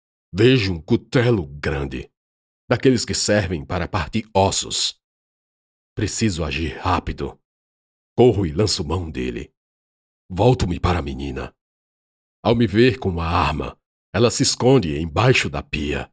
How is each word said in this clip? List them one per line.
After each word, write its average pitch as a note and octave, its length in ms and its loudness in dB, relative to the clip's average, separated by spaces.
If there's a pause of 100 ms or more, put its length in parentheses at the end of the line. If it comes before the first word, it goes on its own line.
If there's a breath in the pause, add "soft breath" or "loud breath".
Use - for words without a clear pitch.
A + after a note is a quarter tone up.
(340)
vejo G#2+ 400 4
um D#2 80 -8
cutelo G#2+ 640 0
grande, C#2 640 -8 (600)
daqueles B2 340 2
que G2 100 -4
servem F#2 520 0
para E2+ 240 -4
partir G#2 440 -4
ossos. - 640 0 (960)
Preciso F#2+ 520 -2
agir D#2 320 -6
rápido. D#2+ 600 -4 (800)
Corro G#2+ 280 6
e D2 80 -2
lanço F#2+ 320 0
mão D#2+ 260 -6
dele. B1 420 -8 (760)
Volto-me F#2+ 500 2
para F2 200 0
a - 20 -2
menina. C2 520 -8 (880)
Ao A#2 140 2
me A#2+ 100 4
ver A2 340 4
com F2 200 -2
a E2 60 -4
arma, D#2 520 -2 (360)
ela G#2+ 180 2
se - 120 -2
esconde G#2+ 540 2
embaixo F#2+ 520 0
da C#2+ 120 -6
pia. C#2+ 520 -6